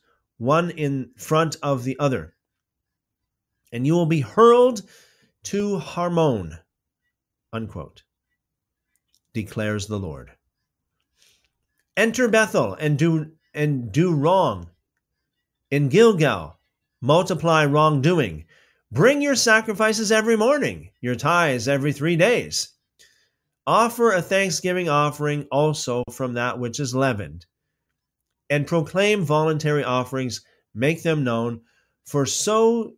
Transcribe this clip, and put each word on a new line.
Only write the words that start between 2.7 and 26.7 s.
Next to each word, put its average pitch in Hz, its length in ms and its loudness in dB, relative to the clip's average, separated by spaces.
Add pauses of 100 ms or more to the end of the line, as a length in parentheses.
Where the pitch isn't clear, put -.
and 123 160 -4
you 160 60 2
will 170 140 2
be 160 120 0
hurled 233 640 6 (600)
to 202 360 -4
Harmon,'" 147 800 -2 (920)
unquote, 101 500 -12 (1300)
declares 107 560 -6
the 104 120 -6
Lord. 71 340 -12 (1600)
"Enter 226 320 2
Bethel 196 480 2
and 151 200 -2
do, 156 360 0 (240)
and 143 360 -2
do 165 220 2
wrong. 143 560 0 (1040)
In 143 180 2
Gilgal, 147 720 2 (420)
multiply 156 640 2
wrongdoing. 143 800 2 (460)
Bring 262 320 2
your 285 100 0
sacrifices 220 800 0
every 220 260 2
morning, 208 540 0 (100)
your 123 140 -4
tithes 143 520 0
every 139 240 0
three 160 240 -2
days. 160 540 0 (960)
Offer 226 460 2
a 180 100 2
thanksgiving 180 680 -2
offering 147 600 -2
also 139 600 -2
from 123 240 -6
that 120 240 -4
which 120 200 -6